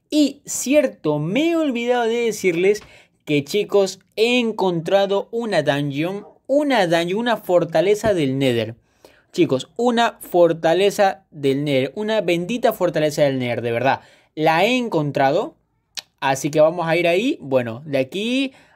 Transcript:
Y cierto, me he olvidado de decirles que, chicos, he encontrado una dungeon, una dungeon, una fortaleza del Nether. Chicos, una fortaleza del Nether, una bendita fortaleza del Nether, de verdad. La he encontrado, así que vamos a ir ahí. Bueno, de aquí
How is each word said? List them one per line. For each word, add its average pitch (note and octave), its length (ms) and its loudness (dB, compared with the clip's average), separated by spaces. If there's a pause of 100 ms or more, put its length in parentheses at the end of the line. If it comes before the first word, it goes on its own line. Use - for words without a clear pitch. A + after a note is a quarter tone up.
(100)
Y D4 340 0
cierto, B3+ 760 0
me A3 320 -2
he E4+ 60 0
olvidado A#3+ 480 -2
de A#3 220 -2
decirles F#3+ 560 0 (420)
que, D3 200 0
chicos, G3 560 -2 (140)
he A#3+ 240 2
encontrado G3 960 0
una A3 300 -2
dungeon, D3 640 -4 (200)
una C4+ 400 2
dungeon, E3+ 320 0
una A#3 180 -2
fortaleza F3+ 800 0
del C3+ 240 0
Nether. A#2 380 0 (560)
Chicos, - 440 0
una A#3 440 0
fortaleza F3 1080 2
del C#3 340 -2
Nether, C#3 300 0
una G#3+ 260 -2
bendita F3+ 520 0
fortaleza D#3 500 0
del C3+ 160 2
Nether, A#2+ 240 -2
de A#2+ 100 -2
verdad. A#2+ 280 0 (340)
La D#3+ 300 2
he B3 120 2
encontrado, E3 800 -2 (640)
así C3+ 300 -2
que D3+ 100 2
vamos D#3+ 260 2
a E3 100 0
ir E3+ 120 2
ahí. G#3+ 320 0
Bueno, B2+ 440 -2
de C#3 140 -2
aquí A#3 540 -4 (240)